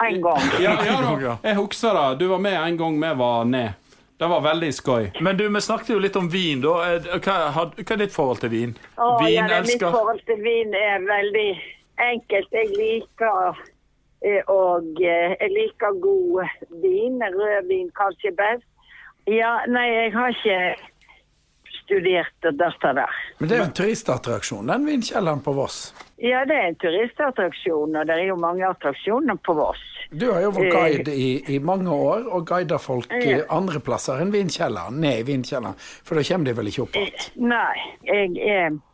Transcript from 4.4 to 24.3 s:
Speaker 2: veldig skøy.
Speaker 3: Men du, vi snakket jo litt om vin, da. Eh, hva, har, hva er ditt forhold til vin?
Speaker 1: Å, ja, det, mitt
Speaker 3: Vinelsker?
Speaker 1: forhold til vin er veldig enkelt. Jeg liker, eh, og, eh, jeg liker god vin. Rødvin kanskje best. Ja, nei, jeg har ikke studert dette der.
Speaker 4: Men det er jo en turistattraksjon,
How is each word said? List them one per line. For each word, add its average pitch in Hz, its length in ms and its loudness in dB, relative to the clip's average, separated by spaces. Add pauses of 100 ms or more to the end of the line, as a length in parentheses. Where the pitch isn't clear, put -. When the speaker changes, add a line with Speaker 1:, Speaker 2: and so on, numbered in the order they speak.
Speaker 2:
veldig 156 320 2
skøy. 117 360 0 (120)
Speaker 3:
Men 190 140 2
du, 208 120 2
vi 208 120 0
snakket 220 280 -4
jo 220 100 2
litt 196 180 0
om 180 120 0
vin, 160 320 -2
da. 170 340 2
Eh, 170 240 -2
hva, 170 320 0
har, 160 240 -2
hva - 160 -8
er 220 60 0
ditt 202 160 0
forhold 127 280 0
til 117 100 -2
vin? 117 260 -2 (220)
Speaker 1:
Å, 240 200 4
ja, - 0 -
det, 220 60 4
mitt 220 240 2
Speaker 3:
Vinelsker? 226 420 2
Speaker 1:
forhold 220 360 0
til 226 160 0
vin 226 320 0
er 202 260 0
veldig 202 580 0 (400)
enkelt. 233 540 -2
Jeg 220 160 0
liker, 208 880 -2 (680)
eh, 202 260 2
og, 180 360 4 (160)
eh, 175 400 2
jeg 202 100 0
liker 208 480 0
god 185 460 2 (380)
vin. 254 400 2
Rødvin 190 760 0
kanskje 196 400 -2
best. 220 260 0 (640)
Ja, 226 400 2
nei, 247 220 2
jeg 226 240 0
har 240 160 0
ikke 190 480 0 (880)
studert 180 680 0 (100)
dette 160 520 0
der. 135 160 0 (300)
Speaker 4:
Men 156 80 -2
det 220 80 2
er - 20 4
jo 208 60 2
en 147 80 -4
turistattraksjon, 120 920 -2